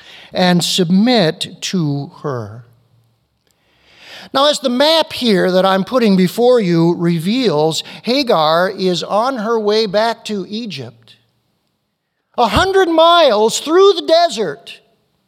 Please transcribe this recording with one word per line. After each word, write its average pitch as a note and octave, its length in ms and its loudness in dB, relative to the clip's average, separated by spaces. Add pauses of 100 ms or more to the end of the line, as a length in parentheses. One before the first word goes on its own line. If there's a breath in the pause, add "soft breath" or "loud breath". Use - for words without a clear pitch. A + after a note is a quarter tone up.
(320 loud breath)
and F3+ 300 2
submit F#3+ 1000 0
to D3 500 -4 (100)
her.'" A#2+ 420 -10 (1700 loud breath)
Now, C#4 160 2
as C#4+ 80 -4
the C4 100 -4
map D4+ 460 0
here F#3 360 0
that F#3 140 2
I'm F#3+ 200 2
putting A3+ 300 2
before A#3 460 2
you E3+ 360 2
reveals, E3+ 840 -2 (200 loud breath)
Hagar F#3 680 0
is F3+ 340 -4
on A#3 360 -2
her A3+ 200 -4
way G#3+ 280 -2
back A3 400 -2
to G3+ 240 -6
Egypt. F3+ 680 -14 (1200)
A A#3+ 120 2
hundred F#4 420 2
miles D#4+ 680 4
through F#4 360 4
the D#4+ 120 -6
desert. C#4+ 760 -2 (480)